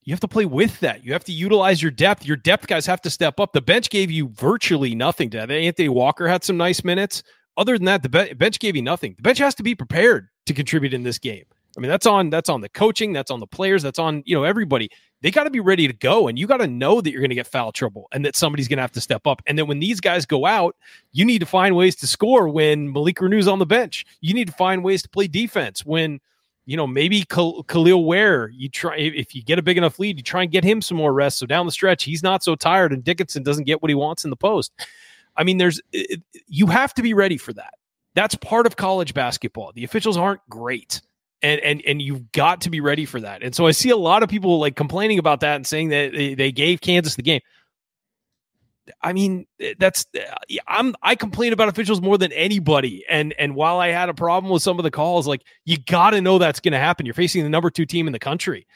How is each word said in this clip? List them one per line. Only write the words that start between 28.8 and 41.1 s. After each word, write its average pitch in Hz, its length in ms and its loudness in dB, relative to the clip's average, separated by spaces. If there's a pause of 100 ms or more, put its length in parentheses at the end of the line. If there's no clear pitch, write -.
if, 156 180 -4
if 143 200 -8
you 127 80 -12
get 151 160 0
a 170 40 0
big 175 160 2
enough 170 200 0
lead, 190 200 -4
you 127 40 -14
try 180 200 -2
and 170 100 -4
get 175 120 2
him 214 180 4
some 180 140 -4
more 151 160 2
rest. 139 260 2
So 127 80 -8
down 170 200 0
the 160 60 -6
stretch, 190 320 0
he's 151 180 -6
not 190 200 0
so 160 140 0
tired 170 360 2
and 127 120 -6
Dickinson 165 380 -4
doesn't 147 220 -2
get 151 180 -2
what 160 60 -2
he 147 60 2
wants 151 300 -4
in 147 60 -8
the 127 60 -8
post. 202 360 -2 (640)
I 175 80 0
mean, 185 140 2
there's, 175 220 2 (120)
it, - 300 -6 (240)
you 175 200 2
have 247 280 2
to 254 80 -4
be 226 120 0
ready 190 240 2
for - 140 -12
that. - 220 -16 (400)
That's 208 200 0
part 233 320 2
of 226 100 -2
college 185 380 -2
basketball. 123 580 -6
The 117 120 -12
officials 208 320 -2
aren't 190 320 0
great. 117 520 -10 (400)